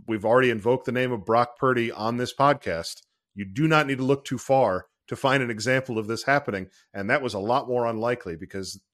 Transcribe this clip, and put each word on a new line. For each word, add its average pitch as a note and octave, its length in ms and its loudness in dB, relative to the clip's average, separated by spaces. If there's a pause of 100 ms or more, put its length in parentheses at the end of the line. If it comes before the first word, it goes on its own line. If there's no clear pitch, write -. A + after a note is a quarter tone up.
we've A2 200 -2
already B2 240 6
invoked A#2 360 0
the B2+ 60 -2
name B2+ 220 0
of G#2 120 -6
Brock A#2 320 2
Purdy B2 340 2
on A2+ 260 -4
this B2 160 -4
podcast. G#2+ 680 0 (340)
You G2+ 100 -8
do A#2 240 0
not D3+ 180 4
need C3+ 120 -2
to C3 40 -2
look C3+ 220 2
too C3 120 -6
far A2+ 500 2 (200)
to - 80 -8
find C3+ 260 2
an A#2+ 80 -2
example A#2+ 480 -2
of G#2+ 100 -4
this A2 160 -6
happening. A2 440 0 (260)
And G2 160 -4
that C#3+ 120 2
was A#2+ 120 -4
a G2+ 60 -4
lot B2 280 0
more B2 180 -2
unlikely A2+ 500 -4
because, F#2+ 460 -12 (120)